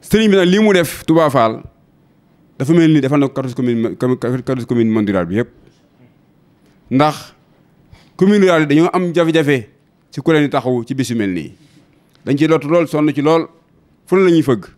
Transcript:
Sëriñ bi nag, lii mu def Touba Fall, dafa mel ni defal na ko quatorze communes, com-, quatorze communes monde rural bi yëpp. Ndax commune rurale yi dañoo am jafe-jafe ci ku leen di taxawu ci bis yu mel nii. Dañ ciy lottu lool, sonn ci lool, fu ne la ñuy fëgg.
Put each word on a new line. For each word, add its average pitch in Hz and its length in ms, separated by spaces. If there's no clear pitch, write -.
Sëriñ 220 280
bi 196 60
nag, 180 120
lii 185 120
mu 214 140
def 170 320
Touba 160 240
Fall, 117 320
dafa 139 160
mel 165 180
ni 151 100
defal 135 180
na 139 80
ko - 60
quatorze 127 220
communes, 120 440
com-, 127 180
quatorze 123 480
communes 117 260
monde 107 180
rural 92 180
bi 92 80
yëpp. 120 140
Ndax 143 420
commune 202 240
rurale 170 220
yi 151 40
dañoo 156 260
am 180 200
jafe-jafe 151 560
ci 139 100
ku 165 100
leen 151 120
di 139 60
taxawu 123 360
ci 139 100
bis 135 140
yu 117 60
mel 104 180
nii. 80 200
Dañ 139 120
ciy 156 100
lottu 156 200
lool, 165 200
sonn 151 260
ci 147 80
lool, 160 260
fu 180 100
ne 190 100
la 175 60
ñuy 160 120
fëgg. 117 220